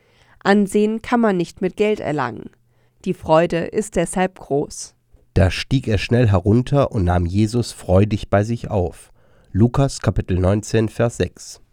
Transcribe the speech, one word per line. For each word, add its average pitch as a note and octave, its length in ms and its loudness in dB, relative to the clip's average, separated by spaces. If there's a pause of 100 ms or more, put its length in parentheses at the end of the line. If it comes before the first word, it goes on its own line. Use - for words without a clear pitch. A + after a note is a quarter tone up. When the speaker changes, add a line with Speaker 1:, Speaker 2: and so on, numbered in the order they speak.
(440)
Speaker 1:
Ansehen G#3 600 2
kann A#3+ 160 0
man G#3 180 2
nicht - 240 -6
mit F#3 160 -4
Geld G#3 220 0
erlangen. B2+ 500 -6 (560)
Die F3+ 80 -2
Freude E3 460 2
ist - 360 -6
deshalb F#3 440 -2
groß. - 560 -6 (400)
Speaker 2:
Da F#2 160 4
stieg - 360 -2
er G#2+ 120 0
schnell A#2+ 300 2
herunter A#2 640 2
und G2+ 120 -2
nahm F2 240 0
Jesus G#2+ 460 0
freudig G2+ 580 0
bei G2+ 120 4
sich A#2 280 -6
auf. F2+ 400 -4 (400)
Lukas B2 500 2
Kapitel G2 380 -2
neunzehn, G#2+ 500 0
Vers A#2 280 -2
sechs. - 440 -8 (120)